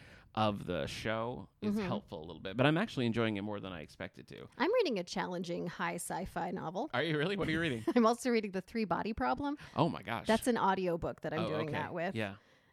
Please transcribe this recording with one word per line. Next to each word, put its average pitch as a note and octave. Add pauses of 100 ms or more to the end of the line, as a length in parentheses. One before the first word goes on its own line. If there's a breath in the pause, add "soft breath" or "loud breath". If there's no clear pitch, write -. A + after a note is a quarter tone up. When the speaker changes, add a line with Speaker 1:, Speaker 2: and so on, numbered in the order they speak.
(340 loud breath)
Speaker 1:
of G#2
the D#2+
show A2+ (140)
is G#3
Speaker 2:
Mm-hmm. G#3+
Speaker 1:
helpful G#2+
a D#2
little E2
bit, F#2+
but B2+
I'm D#3
actually -
enjoying A2+
it F#2+
more G#2
than G2
I E2+
expected -
to. - (100)
Speaker 2:
I'm D#4
reading F4+
a F3
challenging F3
high F3
sci-fi F3
novel. F#3
Speaker 1:
Are B2
you D#3+
really? F#3
What E3+
are -
you D#3+
reading? B2+
Speaker 2:
<laughs> -
I'm A#3
also A#3+
reading G#3+
The F#3
Three A3+
Body G3+
Problem. C4 (180 loud breath)
Speaker 1:
Oh D#3
my D#2+
gosh. A2+
Speaker 2:
That's A3
an A#3+
audiobook F3+
that D#3
I'm A2
Speaker 1:
Oh, G#2
Speaker 2:
doing -
Speaker 1:
okay. -
Speaker 2:
that -
with. E3+
Speaker 1:
Yeah. G#2 (400 soft breath)